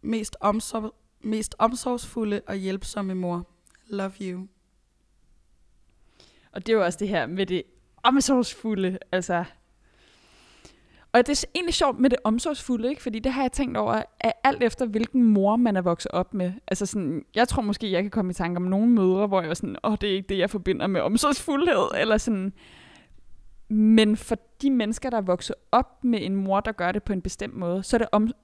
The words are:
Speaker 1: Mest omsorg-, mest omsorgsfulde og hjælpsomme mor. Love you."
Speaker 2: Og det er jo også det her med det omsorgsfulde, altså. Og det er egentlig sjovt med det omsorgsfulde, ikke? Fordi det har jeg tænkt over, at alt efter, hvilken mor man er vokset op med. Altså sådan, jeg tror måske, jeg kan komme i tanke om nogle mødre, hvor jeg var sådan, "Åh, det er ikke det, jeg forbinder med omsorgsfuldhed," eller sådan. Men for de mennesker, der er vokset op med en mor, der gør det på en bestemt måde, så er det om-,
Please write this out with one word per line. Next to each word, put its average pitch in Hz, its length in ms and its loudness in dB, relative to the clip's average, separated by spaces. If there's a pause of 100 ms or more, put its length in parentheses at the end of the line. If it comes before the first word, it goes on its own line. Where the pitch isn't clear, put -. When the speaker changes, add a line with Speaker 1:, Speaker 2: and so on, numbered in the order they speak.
Speaker 1:
Mest 220 380 -4
omsorg-, 214 540 -2 (260)
mest 220 380 -4
omsorgsfulde 226 880 -2
og 196 80 -8
hjælpsomme 190 600 -6
mor. 175 320 -4 (400)
Love 190 340 -6
you." 185 260 -8 (2000)
Speaker 2:
Og - 140 -12
det 226 60 2
er 220 40 4
jo 202 80 4
også 175 140 -2
det 202 100 -4
her 165 180 0
med 185 200 -2
det 180 160 -2 (400)
omsorgsfulde, 220 960 2 (140)
altså. 180 320 0 (1700)
Og 247 140 6
det 285 180 0
er - 100 -10
egentlig 339 200 -2
sjovt 277 240 2
med 254 120 6
det 247 140 0
omsorgsfulde, 240 640 -2
ikke? 294 140 -6
Fordi 226 160 -6
det 262 140 -2
har 269 100 -2
jeg 254 100 0
tænkt 254 240 -2
over, 220 260 0 (180)
at 226 120 0 (120)
alt 269 180 2
efter, 240 240 0
hvilken 226 380 2
mor 208 320 6
man 233 200 2
er 185 40 0
vokset 175 320 -2
op 180 220 -2
med. 180 180 -2 (160)
Altså 190 180 -2
sådan, 160 380 -4 (100)
jeg 226 140 4
tror - 140 -2
måske, 202 300 -2
jeg 180 100 0
kan 202 80 -4
komme 190 200 -2
i 175 40 -4
tanke 175 220 -4
om 175 60 -2
nogle 190 280 2
mødre, 196 360 4
hvor 196 140 2
jeg 165 80 -4
var 160 60 -2
sådan, 127 300 -8
"Åh, 208 160 0
det 202 100 -2
er 190 40 0
ikke 196 140 -6
det, 196 100 -2
jeg 185 120 2
forbinder 190 360 -2
med 185 140 0
omsorgsfuldhed," 277 880 2 (120)
eller 220 180 4
sådan. 196 340 -2 (1160)
Men 214 480 6
for - 200 -4 (260)
de 277 80 2
mennesker, 240 400 0
der 240 60 -2
er 214 60 0
vokset 180 340 -2 (160)
op - 320 0
med 233 180 2
en 190 140 -2
mor, 196 240 0
der 220 120 -4
gør 180 200 -2
det 202 100 -2
på - 100 -4
en 185 100 -2
bestemt - 320 -8
måde, 185 280 -4
så - 140 0
er - 20 6
det 214 140 0
om-, 214 180 4 (140)